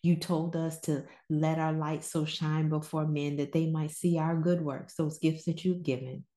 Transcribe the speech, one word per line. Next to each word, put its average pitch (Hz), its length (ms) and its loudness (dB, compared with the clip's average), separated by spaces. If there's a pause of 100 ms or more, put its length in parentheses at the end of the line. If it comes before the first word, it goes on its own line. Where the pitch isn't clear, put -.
You 170 140 6
told 165 400 -2
us 160 260 -2
to 143 220 0 (260)
let 160 300 2
our 160 140 2
light 156 320 -2
so 156 180 -2
shine 156 460 0
before 156 360 0
men 147 300 0
that 143 160 -2
they 165 180 2
might 156 220 -2
see 170 260 2
our 160 200 2
good 170 240 2
works, 143 340 -6
those 156 240 -2
gifts 160 240 2
that 160 220 -4
you've 180 180 0
given 131 400 -4 (140)